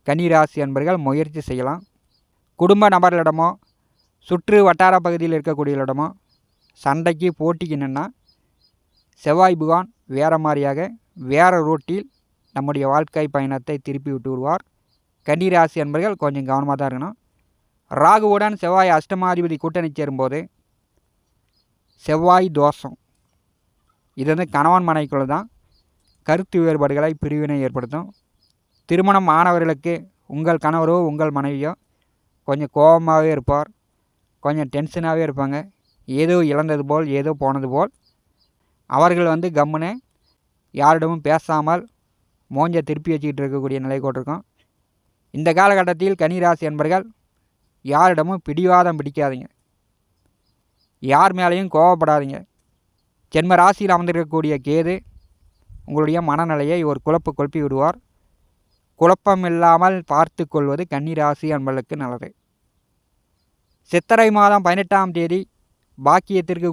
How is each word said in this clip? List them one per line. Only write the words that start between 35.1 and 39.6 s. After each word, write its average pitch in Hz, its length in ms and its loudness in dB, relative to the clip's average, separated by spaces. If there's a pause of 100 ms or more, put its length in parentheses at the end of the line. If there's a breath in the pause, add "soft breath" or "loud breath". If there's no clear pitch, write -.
இருப்பாங்க. 139 300 -4 (520)
ஏதோ 160 280 0 (160)
இழந்தது 151 380 -2
போல், 156 140 0 (140)
ஏதோ 151 140 -2 (100)
போனது 135 320 -2
போல் 175 160 0 (1000)
அவர்கள் 170 420 2
வந்து 170 240 -4
கம்முன்னு 156 340 -2 (840)